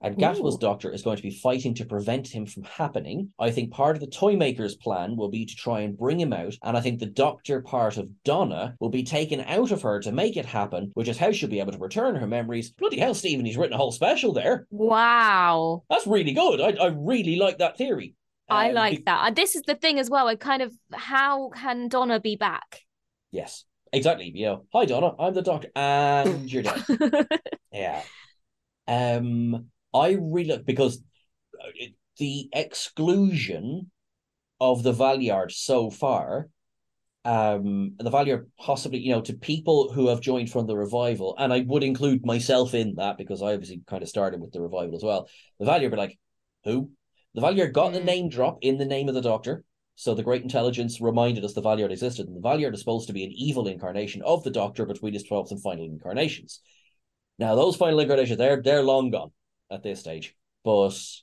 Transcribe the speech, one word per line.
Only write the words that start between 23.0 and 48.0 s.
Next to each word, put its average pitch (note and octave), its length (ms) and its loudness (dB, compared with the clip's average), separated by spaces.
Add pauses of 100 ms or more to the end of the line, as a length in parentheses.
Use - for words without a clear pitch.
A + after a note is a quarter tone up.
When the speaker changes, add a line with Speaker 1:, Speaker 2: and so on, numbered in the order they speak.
Speaker 1:
Yes, - 340 -10 (280)
exactly. C3+ 420 2
You G2 120 -4
know, G2+ 180 -4 (100)
"Hi, A#3 100 4
Donna, C#3+ 340 2
I'm F3 140 0
the F#3 100 -2
Doctor," E3+ 320 -2
and C#3+ 800 2
you're B2+ 120 -2
dead. - 240 -4
Speaker 2:
<laughs> D4 840 0
Speaker 1:
Yeah. - 300 -6 (840)
Um, A#2+ 800 -2 (280)
I F3+ 260 4
really, D#3+ 380 -2
because, C3 400 0 (600)
uh, - 180 -16
it, A#2+ 180 -14 (240)
the C#3 340 -6
exclusion D#3 1400 0 (720)
of B2+ 220 4
the B2+ 100 4
Valeyard A#2 600 2
so A#2+ 360 0
far, A2 600 -2 (760)
um, G2+ 760 0
the A#2 120 -4
Valeyard C#3 480 2
possibly, C3+ 400 -4
you B2+ 140 0
know, A2+ 100 2
to A2 120 -8
people D3+ 580 2
who B2+ 160 2
have A#2+ 120 2
joined A#2+ 300 -2
from A#2 160 -2
the A2 100 -2
revival, G#2 600 -2
and C3 140 2
I B2 80 4
would C3 240 2
include C3 420 2
myself B2 480 2
in A2 220 0
that G2+ 200 -4
because G2 240 -8
I G#2 140 0
obviously F#2 320 -8
kind F#2 160 -8
of F2 60 -8
started F#2 320 -2
with E2 120 -14
the F2+ 80 -8
revival E2+ 360 -4
as E2+ 80 -8
well. G2+ 240 -2 (300)
The G2+ 80 -6
Valeyard C#3+ 260 2
were G#2+ 60 -2
like, G2+ 200 -4 (460)
"Who?" B2+ 260 -2 (440)
The A2+ 60 -8
Valeyard E3+ 320 2
got F3 200 2
the F3+ 80 -4